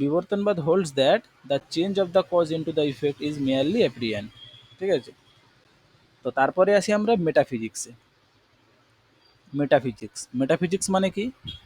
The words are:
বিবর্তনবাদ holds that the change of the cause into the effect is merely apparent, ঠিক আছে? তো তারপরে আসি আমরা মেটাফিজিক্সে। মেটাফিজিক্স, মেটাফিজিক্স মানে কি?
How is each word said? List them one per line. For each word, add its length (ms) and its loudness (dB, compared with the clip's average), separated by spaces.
বিবর্তনবাদ 520 0
holds 240 2
that 200 4
the 80 0
change 300 -2
of 120 -8
the 140 4
cause 260 2
into 220 -4
the 140 2
effect 260 -2
is 60 -6
merely 400 0
apparent, 400 -6
ঠিক 180 -2
আছে? 160 -6
তো 60 -2
তারপরে 400 4
আসি 200 -2
আমরা 140 2
মেটাফিজিক্সে। 680 -2
মেটাফিজিক্স, 600 0
মেটাফিজিক্স 540 0
মানে 220 2
কি? 80 -4